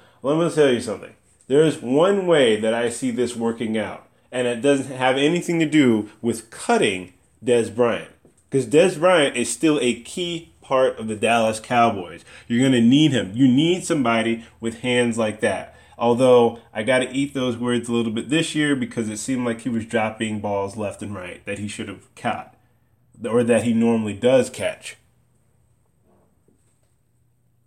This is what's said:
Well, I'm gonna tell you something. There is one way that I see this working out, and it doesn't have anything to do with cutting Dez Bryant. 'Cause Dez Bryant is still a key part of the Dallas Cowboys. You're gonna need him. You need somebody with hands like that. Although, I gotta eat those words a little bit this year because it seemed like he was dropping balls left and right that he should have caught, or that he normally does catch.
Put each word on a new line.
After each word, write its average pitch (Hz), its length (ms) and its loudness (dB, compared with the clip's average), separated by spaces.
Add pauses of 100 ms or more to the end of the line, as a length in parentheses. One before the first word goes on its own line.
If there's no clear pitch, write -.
(200)
Well, 139 140 -2
I'm 165 60 0
gonna 170 140 -2
tell 139 180 4
you 113 80 0
something. 98 340 -10 (340)
There 147 160 4
is 147 180 0
one 175 460 0
way 135 320 4
that 110 120 0
I 117 160 -2
see 123 220 -6
this 117 260 -4
working 113 400 -4
out, 95 300 -8 (240)
and 123 160 -2
it 117 160 -4
doesn't 135 340 0
have 131 200 0
anything 165 440 0
to 160 60 2
do 123 440 2 (100)
with 113 300 -6
cutting 107 640 -2 (320)
Dez 113 300 0
Bryant. 107 360 0 (400)
'Cause 131 160 0
Dez 151 320 4
Bryant 156 380 4
is 120 140 -2
still 151 300 0
a 123 200 0
key 170 520 -8 (100)
part 131 360 0
of 110 100 -8
the 107 80 -6
Dallas 110 440 0
Cowboys. 101 640 0 (240)
You're 120 160 2
gonna 131 160 4
need 139 320 6
him. 95 220 -2
You 131 120 4
need 160 380 2
somebody 113 600 0 (160)
with 113 200 -8
hands 123 380 0
like 107 220 -4
that. - 360 -4 (220)
Although, 120 600 4 (140)
I 110 100 -6
gotta 127 300 0
eat 139 220 -4
those 127 220 -4
words 120 320 -4
a 117 40 -4
little 117 180 0
bit 113 180 -6
this 160 260 -2
year 147 200 0
because 117 340 -4
it 107 100 -8
seemed 123 260 -4
like 113 160 -4
he - 80 -8
was 113 160 -4
dropping 110 560 -4
balls 101 360 -4
left 104 260 -8
and 101 120 -10
right 90 300 -16
that 101 140 -8
he 104 100 -8
should 104 180 -10
have - 300 -18
caught, - 400 -8 (680)
or 117 200 0
that 113 180 2
he 117 100 0
normally 113 420 0
does 120 360 2
catch. - 460 -8 (2750)